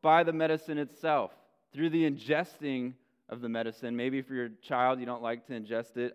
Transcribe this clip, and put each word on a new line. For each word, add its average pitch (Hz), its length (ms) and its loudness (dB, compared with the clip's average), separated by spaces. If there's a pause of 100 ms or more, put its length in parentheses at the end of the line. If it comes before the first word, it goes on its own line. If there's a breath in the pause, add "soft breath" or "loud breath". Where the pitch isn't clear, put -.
by 160 200 8
the 165 120 2
medicine 160 440 0
itself 143 540 -2 (400)
through 156 180 0
the 160 220 4
ingesting 135 800 -2 (380)
of 120 100 -10
the 120 80 -8
medicine. 113 480 -4
Maybe 131 260 -2
for 131 120 -10
your 123 160 -4 (120)
child, 127 380 2
you 123 60 -6
don't 120 160 -6
like 120 260 -4
to 143 60 -10
ingest 113 420 -6
it. 120 200 -2